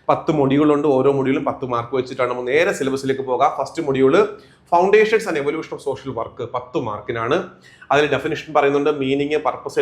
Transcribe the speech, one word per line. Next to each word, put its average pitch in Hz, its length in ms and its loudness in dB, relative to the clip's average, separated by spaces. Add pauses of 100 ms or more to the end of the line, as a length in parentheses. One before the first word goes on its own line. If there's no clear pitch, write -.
പത്ത് 147 280 0
മൊഡ്യൂളുണ്ട്, 143 500 2 (100)
ഓരോ 131 200 4
മൊഡ്യൂളും 135 320 0
പത്ത് - 240 -6
മാർക്ക് 117 240 -4
വെച്ചിട്ടാണ് 123 340 -2
നമ്മൾ 123 220 -6
നേരെ 175 240 4
സിലബസിലേക്ക് 131 560 -2
പോകാം. 135 260 2
ഫസ്റ്റ് 139 300 -6
module, 135 320 4 (520)
Foundations 202 560 4
and 160 120 -4
Evolution 151 340 -6
of - 100 -12
Social 131 320 -6
Work, 113 220 -8 (160)
പത്ത് 123 320 -6
മാർക്കിനാണ്. 117 500 -2 (540)
അതിൽ 147 200 6
ഡെഫിനിഷൻ 151 440 -4
പറയുന്നുണ്ട്, 143 340 2 (100)
മീനിങ്, 143 460 0
പർപ്പസ്, 127 360 -6